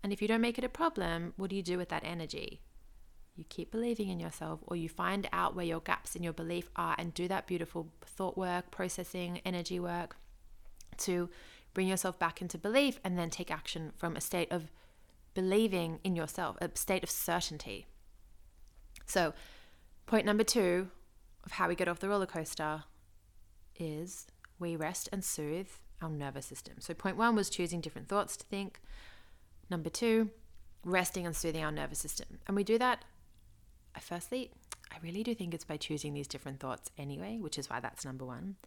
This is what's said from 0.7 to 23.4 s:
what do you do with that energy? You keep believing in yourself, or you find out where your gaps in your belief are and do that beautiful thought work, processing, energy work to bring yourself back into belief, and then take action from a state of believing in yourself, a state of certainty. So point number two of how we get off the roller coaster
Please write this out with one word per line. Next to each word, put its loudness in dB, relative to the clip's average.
what -2
do -2
you 0
do 2
with -2
that -2
energy? -6
You -12
keep -6
believing 0
in -2
yourself, -4
or -4
you -2
find 0
out 2
where 0
your 0
gaps 0
in -4
your -2
belief -2
are 2
and -4
do 0
that 0
beautiful -4
thought -4
work, 0
processing, -2
energy 0
work -2
to 2
bring 4
yourself 2
back 2
into -4
belief, 6
and 2
then 2
take -4
action -4
from -2
a -4
state 2
of 0
believing 4
in 4
yourself, -2
a 0
state 4
of -4
certainty. 0
So 4
point 6
number 6
two 4
of -10
how 4
we 4
get 2
off 0
the -2
roller 4
coaster -2